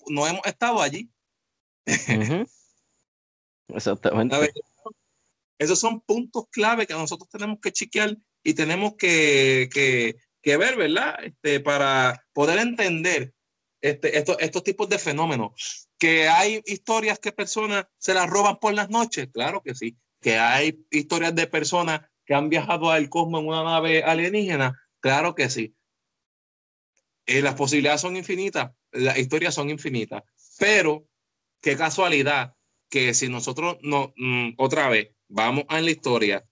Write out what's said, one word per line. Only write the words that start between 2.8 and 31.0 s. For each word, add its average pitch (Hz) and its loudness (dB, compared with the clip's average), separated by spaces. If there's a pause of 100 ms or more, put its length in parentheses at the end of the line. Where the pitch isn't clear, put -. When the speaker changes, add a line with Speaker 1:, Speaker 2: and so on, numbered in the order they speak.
Speaker 2:
Exactamente. 110 0
Speaker 1:
A 143 2
ver, 147 2 (1080)
esos 160 0
son 226 -2
puntos 240 -4
clave 214 0
que 165 -8
nosotros 160 -6
tenemos 214 -8
que - -4
chequear 214 -2 (280)
y 151 2
tenemos 180 -2
que, 139 4
que, 123 2 (260)
que 143 2
ver, 240 2
¿verdad? 208 0
Este, 143 -2
para 135 2
poder 156 2
entender 180 -2 (460)
este, 147 0
estos, 151 0
estos 160 -4
tipos 196 -2
de 190 0
fenómenos. 143 -4 (100)
Que 160 4
hay 208 4
historias 220 -2
que 208 -6
personas 202 -4 (120)
se - 0
las 180 2
roban 202 2
por 104 2
las 190 -2
noches, 220 -2
claro 147 -4
que 127 -10
sí. 117 -10 (240)
Que 113 2
hay 135 2
historias 165 -2
de 165 0
personas 160 -2 (220)
que 143 0
han 147 2
viajado 160 0
al 151 2
cosmos 165 -2
en 156 -4
una 160 -2
nave 160 2
alienígena, 170 0 (200)
claro 151 2
que 131 -2
sí. 117 -6 (1500)
Eh, 127 2
las 135 0
posibilidades 143 2
son 180 -4
infinitas, 180 -4 (220)
las 131 0
historias 151 -2
son 143 -4
infinitas, 139 -6 (360)
pero 175 2 (520)